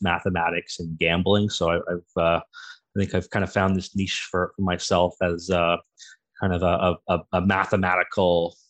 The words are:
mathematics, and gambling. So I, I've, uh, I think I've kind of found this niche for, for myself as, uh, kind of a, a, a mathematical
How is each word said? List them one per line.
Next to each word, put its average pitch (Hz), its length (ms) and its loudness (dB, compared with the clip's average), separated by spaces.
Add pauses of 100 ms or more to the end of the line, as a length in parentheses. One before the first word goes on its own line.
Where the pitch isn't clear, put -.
mathematics, 85 800 -2
and 80 180 -8
gambling. 90 500 2
So 85 220 0
I, 85 60 2
I've, 87 460 -4
uh, 85 180 2
I - 580 -14
think 98 160 -2
I've 90 160 -2
kind 101 120 0
of 92 80 -4
found 95 260 2
this 92 200 -6
niche 98 340 -4
for, 90 240 -2
for 101 80 -4
myself 90 600 0
as, 87 260 -2
uh, 85 300 2 (600)
kind 95 140 0
of 87 100 0
a, 87 340 2 (120)
a, 87 120 2 (120)
a 90 80 2
mathematical 90 1120 2 (160)